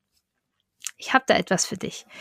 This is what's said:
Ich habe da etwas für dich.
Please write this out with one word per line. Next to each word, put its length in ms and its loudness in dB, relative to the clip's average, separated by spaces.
Ich 160 -6
habe 140 4
da 80 4
etwas 320 2
für 100 -6
dich. 300 -10